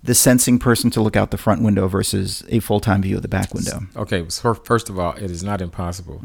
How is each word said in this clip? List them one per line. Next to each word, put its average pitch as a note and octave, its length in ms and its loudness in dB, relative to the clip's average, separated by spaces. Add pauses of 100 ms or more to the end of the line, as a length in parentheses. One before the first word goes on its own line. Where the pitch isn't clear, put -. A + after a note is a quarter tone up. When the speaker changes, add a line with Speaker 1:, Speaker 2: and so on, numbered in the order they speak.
Speaker 1:
the A#2+ 120 0
sensing B2 440 6
person A#2+ 320 2
to A#2+ 100 0
look G#2+ 140 2
out G2+ 160 2
the - 80 -6
front - 240 2
window G2+ 240 4
versus G2 600 -2
a A2+ 120 2
full-time G#2 420 2
view F#2+ 140 0
of - 60 -4
the G2 60 -6
back F#2+ 260 -2
window? - 260 -4 (140)
Speaker 2:
Okay, G2 360 -4
so A#2 240 -2
first - 340 -2
of F#2+ 100 -8
all, F2 140 -2
it G2 180 -8
is F2 140 -8
not G2+ 160 -4
impossible. F2 640 -8